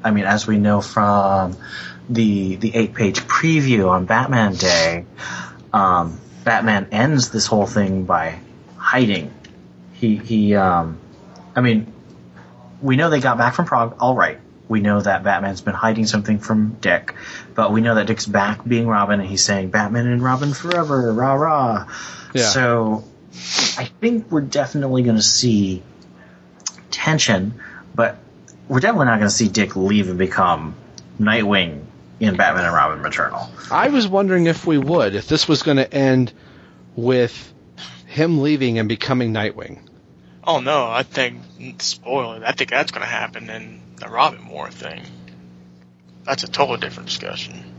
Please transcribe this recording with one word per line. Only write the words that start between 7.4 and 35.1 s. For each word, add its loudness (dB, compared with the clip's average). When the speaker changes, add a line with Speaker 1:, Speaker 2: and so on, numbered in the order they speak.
Speaker 1:
whole 2
thing 0
by -2
hiding. 0
He, 0
he, 2
um, 2
I 2
mean, 2
we 2
know 4
they 4
got 2
back 2
from 0
Prague, 0
all 2
right. 0
We 2
know 2
that 0
Batman's -2
been -4
hiding 0
something 0
from 0
Dick, -2
but 2
we 2
know 2
that 2
Dick's -2
back -2
being 0
Robin, 2
and -4
he's -2
saying, -2
"Batman 0
and 0
Robin 0
forever, 0
rah, 0
rah." 0
Speaker 2:
Yeah. 0
Speaker 1:
So, 0
I -6
think 0
we're 2
definitely 0
gonna 4
see 2
tension, 0
but 0
we're 4
definitely 4
not 4
gonna 4
see 2
Dick 0
leave 2
and -4
become 0
Nightwing 0
in 2
Batman 2
and 0
Robin 2
Maternal. -4
Speaker 2:
I 2
was 2
wondering 2
if 0
we 4
would, 2